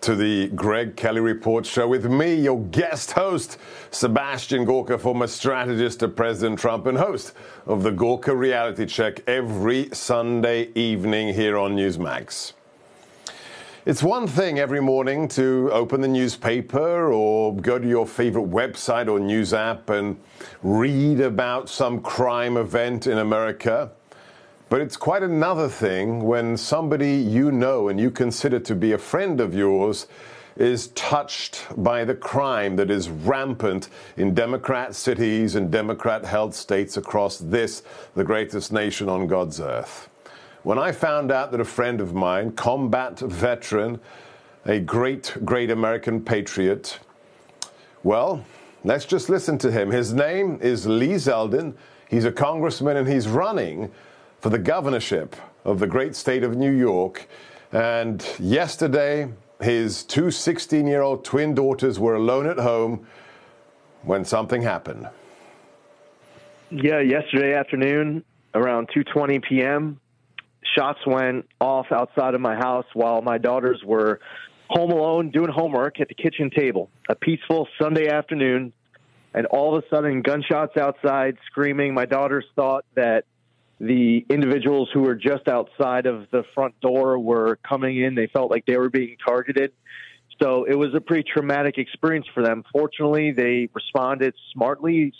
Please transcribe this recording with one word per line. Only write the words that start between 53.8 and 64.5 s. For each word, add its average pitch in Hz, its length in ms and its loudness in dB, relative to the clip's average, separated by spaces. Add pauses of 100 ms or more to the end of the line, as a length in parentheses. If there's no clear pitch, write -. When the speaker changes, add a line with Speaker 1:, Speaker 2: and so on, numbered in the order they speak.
Speaker 1:
for 110 100 0
the 113 80 2
governorship 123 760 -2 (280)
of 98 160 0
the 104 80 2
great 131 280 0
state 127 280 0
of 120 120 0
New 139 160 2
York. 98 560 0 (440)
And 113 520 0 (140)
yesterday, 143 920 0 (280)
his 113 440 0
two 170 260 0
sixteen-year-old 143 960 0
twin 147 300 0
daughters 135 420 0
were 113 160 2
alone 123 320 2
at 175 140 -2
home 117 480 0 (960)
when 95 200 0
something 117 380 -2